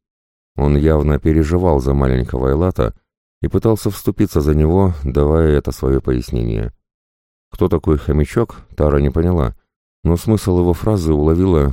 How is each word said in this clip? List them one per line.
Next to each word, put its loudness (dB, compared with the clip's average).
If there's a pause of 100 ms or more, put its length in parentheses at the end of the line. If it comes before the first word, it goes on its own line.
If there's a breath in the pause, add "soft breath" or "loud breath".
(580)
Он 2
явно 2
переживал 2
за 0
маленького 0
Элата -2 (460)
и -2
пытался 0
вступиться -2
за 2
него, 2 (120)
давая 2
это -4
свое -2
пояснение. -4 (760)
Кто -2
такой 0
хомячок, -2 (200)
Тара 2
не 0
поняла, 0 (460)
но 0
смысл 0
его 2
фразы -2
уловила, 2